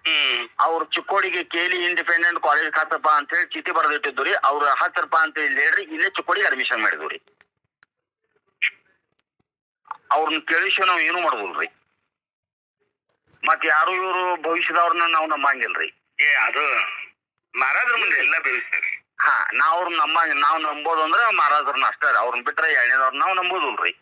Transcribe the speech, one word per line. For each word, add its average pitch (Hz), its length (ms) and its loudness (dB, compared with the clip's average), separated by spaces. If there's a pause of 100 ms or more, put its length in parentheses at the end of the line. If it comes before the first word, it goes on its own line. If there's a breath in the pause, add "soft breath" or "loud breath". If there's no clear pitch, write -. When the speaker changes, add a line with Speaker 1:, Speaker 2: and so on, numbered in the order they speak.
Speaker 1:
ಹ್ಮ್. 139 380 0 (180)
Speaker 2:
ಅವ್ರು 160 240 2
ಚಿಕ್ಕೋಡಿಗೆ 180 600 -2
ಕೇಲಿ 175 400 -2
ಇಂಡಿಪೆಂಡೆಂಟ್ 170 560 0
ಕಾಲೇಜ್ 156 260 2
ಹಚ್ಚಪ್ಪ 156 420 -2
ಅಂತ 147 220 2
ಹೇಳಿ 170 180 0
ಚೀಟಿ 165 240 -8
ಬರ್ದಿಟ್ಟಿದ್ರು 156 520 -2
ರೀ. 185 80 0 (120)
ಅವ್ರು 143 300 2
ಹತ್ತರಪ್ಪ 170 420 -2
ಅಂತ 156 220 2
ಹೇಳಿ 147 220 0
ಹೇಳ್ರಿ, 160 220 2
ಇಲ್ಲೇ 160 260 -4
ಚಿಕ್ಕೋಡಿಗೆ 185 380 -2
ಅಡ್ಮಿಷನ್ 127 360 -2
ಮಾಡಿದ್ವಿ 95 260 -2
ರೀ. - 100 -8 (3000)
ಅವ್ರನ್ನ 156 340 0
ಕೇಳಿಸಿ 180 400 0
ನಾವ್ 175 140 2
ಏನು 165 200 -2
ಮಾಡೋದಿಲ್ರಿ. 101 480 -4 (1700)
ಮತ್ 135 240 0
ಯಾರು 160 280 4
ಇವ್ರು 185 280 -2 (200)
ಭವಿಷ್ಯದವ್ರನ್ನ 170 680 0
ನಾವ್ 160 180 2
ನಂಬಂಗಿಲ್ರಿ. 135 600 -2 (320)
Speaker 1:
ಏ, 143 80 4 (120)
ಅದು 131 220 0 (920)
ಮಹಾರಾಜರ 175 420 0
ಮುಂದೆ 214 220 0
ಎಲ್ಲ - 200 0
ಬೀಳ್ತಾರೆ. 127 500 -4 (320)
Speaker 2:
ಹಾ, 139 140 2 (180)
ನಾವ್ 151 200 2
ಅವ್ರನ್ನ 175 260 0
ನಂಬಂಗ್-, 156 360 0
ನಾವ್ 147 280 2
ನಂಬೋದು 156 400 -2
ಅಂದ್ರ 170 180 2 (100)
ಮಹಾರಾಜರನ್ನ 143 560 2
ಅಷ್ಟೇ 143 220 0
ರೀ. 113 100 4
ಅವ್ರನ್ನ 120 260 -2
ಬಿಟ್ರೆ 160 280 0
ಎರಡನೇದವ್ರನ್ನ 131 480 2
ನಾವ್ 190 160 2
ನಂಬೋದಿಲ್ರಿ. 180 640 -2